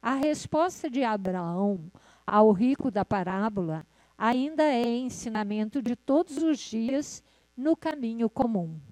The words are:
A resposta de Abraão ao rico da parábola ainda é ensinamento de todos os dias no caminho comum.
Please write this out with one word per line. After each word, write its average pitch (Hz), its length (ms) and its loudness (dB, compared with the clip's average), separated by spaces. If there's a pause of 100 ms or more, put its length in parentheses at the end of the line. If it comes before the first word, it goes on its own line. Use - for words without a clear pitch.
A 240 120 -2
resposta 302 760 -2
de 262 140 -2
Abraão 185 880 -2 (340)
ao 214 280 8
rico 247 360 2
da 196 140 0
parábola 185 840 -2 (320)
ainda 262 460 0
é 240 240 2
ensinamento 220 920 -2
de 226 120 -2
todos 285 440 0
os 311 200 2
dias 254 640 -4 (360)
no 302 180 2
caminho 233 540 -2
comum. 180 500 -2 (120)